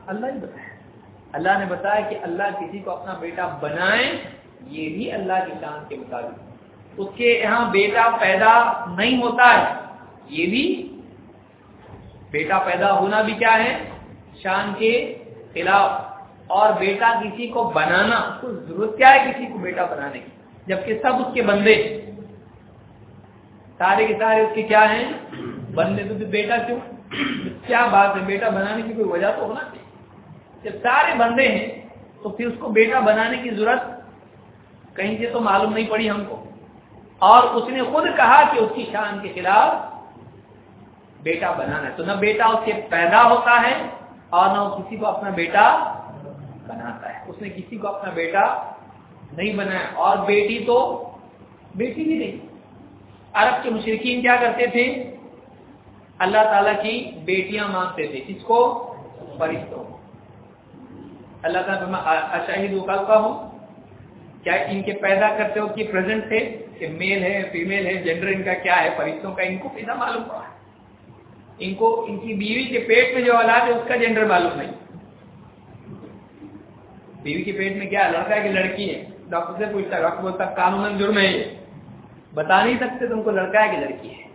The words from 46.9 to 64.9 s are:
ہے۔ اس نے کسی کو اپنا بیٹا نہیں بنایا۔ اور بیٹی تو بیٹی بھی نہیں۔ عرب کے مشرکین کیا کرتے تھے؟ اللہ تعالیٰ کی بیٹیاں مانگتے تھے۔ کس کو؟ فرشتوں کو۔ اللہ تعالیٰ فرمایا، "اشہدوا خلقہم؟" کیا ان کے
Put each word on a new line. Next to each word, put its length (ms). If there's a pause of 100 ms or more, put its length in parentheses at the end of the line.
ہے۔ 140
اس 140
نے 80
کسی 280
کو 100
اپنا 240
بیٹا 600 (640)
نہیں 160
بنایا۔ 400
اور 240
بیٹی 480
تو 440 (640)
بیٹی 280
بھی 140
نہیں۔ 200 (960)
عرب 300
کے 60
مشرکین 520
کیا 140
کرتے 320
تھے؟ 460 (1040)
اللہ 260
تعالیٰ 400
کی 280 (140)
بیٹیاں 420
مانگتے 400
تھے۔ 200
کس 160
کو؟ 500 (440)
فرشتوں 460
کو۔ 140 (1400)
اللہ 180
تعالیٰ 240
فرمایا، 360
"اشہدوا 760
خلقہم؟" 540 (920)
کیا 100
ان 300
کے 100